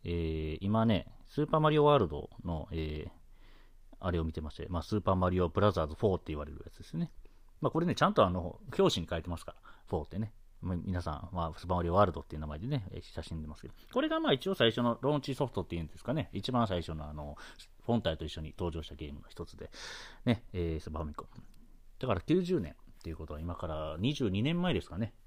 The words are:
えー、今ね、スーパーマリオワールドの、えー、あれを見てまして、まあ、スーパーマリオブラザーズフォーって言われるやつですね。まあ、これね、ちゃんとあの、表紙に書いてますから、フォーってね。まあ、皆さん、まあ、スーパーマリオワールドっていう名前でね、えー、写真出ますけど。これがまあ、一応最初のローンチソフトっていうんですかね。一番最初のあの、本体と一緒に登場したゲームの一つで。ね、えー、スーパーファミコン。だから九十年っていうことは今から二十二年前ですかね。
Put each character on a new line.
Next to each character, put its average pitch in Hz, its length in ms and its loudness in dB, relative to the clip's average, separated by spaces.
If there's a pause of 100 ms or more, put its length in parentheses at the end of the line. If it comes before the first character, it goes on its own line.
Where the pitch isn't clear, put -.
え 80 580 -2
ー、 95 40 -4
今 110 200 4
ね、 107 220 4 (200)
ス - 140 -2
ー 151 60 2
パ 156 100 2
ー - 20 4
マ 151 120 6
リ 151 80 6
オ 147 60 8
ワ 147 100 10
ー 135 40 8
ル 95 80 4
ド 73 220 -6 (160)
の、 80 260 -2
え 78 360 -4
ー、 - 40 -12 (880)
あ 90 120 0
れ 85 80 2
を 80 40 2
見 80 80 0
て 78 100 -6
ま 76 100 -8
し - 40 -14
て、 76 140 -8
ま 85 100 0
あ、 76 40 -4
ス 107 140 0
ー 98 40 2
パ 98 120 4
ー - 20 6
マ 92 140 4
リ 90 120 4
オ 85 80 4
ブ - 100 0
ラ 101 120 8
ザ 87 120 2
ー 80 40 0
ズ 78 80 -6
フ 113 120 2
ォ 95 60 6
ー - 20 2
っ - 40 -2
て - 80 -12
言 76 100 -6
わ 76 80 -6
れ 76 60 -14
る 73 120 -12
や - 80 -14
つ - 60 -20
で - 80 -16
す - 100 -14
ね。 165 160 -4 (500)
ま 143 60 2
あ、 - 40 2
こ 160 100 2
れ 170 40 2
ね、 165 100 2
ち - 80 4
ゃ 170 40 6
ん 214 60 2
と 113 120 8
あ 90 40 4
の、 90 300 -4 (180)
表 196 180 6
紙 92 60 -2
に 80 80 -6
書 85 80 -2
い 82 60 -4
て 87 60 -8
ま 85 80 -2
す - 80 -10
か - 80 -14
ら、 - 40 -20 (300)
フ 107 100 -2
ォ 78 60 0
ー - 20 -8
っ - 20 -20
て 90 120 -6
ね。 110 140 -4 (280)
ま 90 140 -2
あ、 - 20 -2
皆 90 240 -2
さ 85 100 -4
ん、 76 220 -8
ま 82 220 -2
あ、 - 40 -14
ス - 60 -12
ー - 20 -8
パ 90 60 0
ー 90 40 2
マ 87 60 2
リ 85 60 0
オ 85 60 4
ワ 101 80 10
ー - 20 10
ル 92 60 0
ド 76 100 -6
っ - 40 -12
て - 100 -12
い - 20 -6
う 78 40 -4
名 78 60 -4
前 76 120 -6
で 104 80 -6
ね、 131 240 -2
え - 80 -10
ー、 - 40 -14
写 - 200 -10
真 80 180 -6
出 76 60 -8
ま 76 80 -10
す - 80 -18
け - 40 -14
ど。 - 60 -14 (180)
こ 254 100 0
れ 311 60 0
が 320 120 0
ま 320 100 2
あ、 170 40 8
一 135 140 0
応 196 80 2
最 113 160 6
初 127 100 0
の 120 200 2
ロ 143 120 2
ー 147 40 2
ン 139 40 0
チ 135 140 -4
ソ 139 120 0
フ - 40 -8
ト 95 120 -2
っ - 40 -6
て - 80 -4
い 85 40 -2
う 82 40 -2
ん 78 40 -6
で - 100 -12
す - 60 -18
か 131 100 -2
ね。 151 180 -2
一 101 200 -4
番 120 160 4
最 90 140 0
初 82 120 -6
の 76 160 -8
あ 76 40 -10
の、 73 240 -10 (460)
本 117 180 2
体 80 160 0
と 82 80 -6
一 76 60 -6
緒 82 100 -8
に 76 160 -8
登 85 180 -2
場 78 80 -4
し - 60 -10
た 73 60 -12
ゲ 73 120 -10
ー 71 60 -10
ム 71 60 -12
の - 100 -16
一 85 160 -10
つ - 120 -18
で。 - 140 -12 (540)
ね、 120 180 2 (100)
え 85 260 0
ー、 - 40 -12
ス - 60 -8
ー - 20 -8
パ 78 80 -4
ー 85 40 -2
フ 80 40 -4
ァ - 20 -6
ミ 73 60 -10
コ - 100 -10
ン。 - 20 -20 (720)
だ 127 80 -2
か 117 60 2
ら 95 80 0
九 180 220 4
十 175 180 2
年 73 120 -6
っ - 280 -20
て - 80 -8
い 80 40 -6
う - 40 -10
こ 78 80 -8
と 76 80 -10
は 76 60 -8
今 85 160 -4
か - 120 -6
ら 78 320 -4
二 127 140 2
十 127 160 0
二 98 140 2
年 170 180 2
前 175 120 2
で 90 80 2
す - 80 -14
か 82 80 -8
ね。 110 160 -4 (140)